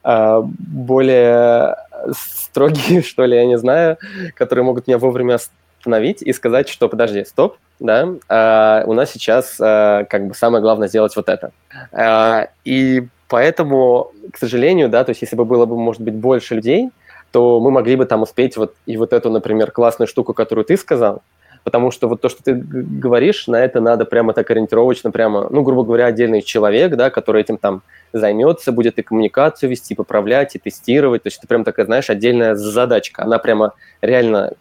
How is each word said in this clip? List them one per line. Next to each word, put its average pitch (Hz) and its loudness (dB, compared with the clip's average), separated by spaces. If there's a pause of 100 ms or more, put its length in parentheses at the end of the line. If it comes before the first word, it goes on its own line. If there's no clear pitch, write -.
а, 110 2
более 123 2 (360)
строгие, 151 -2
<laughs> - -6
что 127 0
ли, 120 4
я 120 4
не 123 2
знаю, 160 0 (380)
которые 123 0
могут 123 -2
меня 123 2
вовремя 123 0
остановить - -4
и 127 -4
сказать, 127 0
что - -2
подожди, 107 -2
стоп, - -2 (240)
да, 120 0 (220)
а, 110 4
у 110 -2
нас 135 0
сейчас, - -2
а, 104 2
как 101 -4
бы 92 -10
самое 117 0
главное 107 0
сделать 107 0
вот 107 -4
это. - -6 (400)
А, 113 2 (160)
и 131 0 (200)
поэтому, 131 2 (200)
к - -20
сожалению, 131 0
да, 120 2
то 127 -4
есть 117 -6
если 113 -8
бы 120 0
было 120 2
бы, 117 -6
может 117 -4
быть, 110 -6
больше 120 -2
людей, 160 -2 (420)
то 120 4
мы 131 2
могли 127 2
бы 127 2
там 110 0
успеть 123 -2
вот 110 -4 (120)
и 113 -8
вот 113 -2
эту, 117 0
например, 110 -2
классную 117 0
штуку, - -4
которую 110 -2
ты 180 0
сказал, 117 -2 (420)
потому 123 0
что - -4
вот 117 -4
то, 127 0
что - -20
ты 135 0
г-, 131 -8 (200)
говоришь, 127 0
на 120 0
это 123 0
надо 113 2
прямо 113 0
так - -4
ориентировочно, 113 0
прямо, 107 -2
ну, 143 0
грубо 127 2
говоря, 117 2
отдельный 113 0
человек, 113 0
да, 127 2
который 110 0
этим 110 -4
там 98 -4 (320)
займется, 117 0
будет 117 0
и 110 -6
коммуникацию 127 -2
вести, 123 -10
и - -8
поправлять, 110 -2
и - -12
тестировать. 123 -2
То 104 -6
есть - -12
это - -20
прям 113 0
такая, 104 -2
знаешь, 120 -2
отдельная 113 0
задачка. 107 -2
Она 113 0
прямо 107 0 (300)
реально 113 0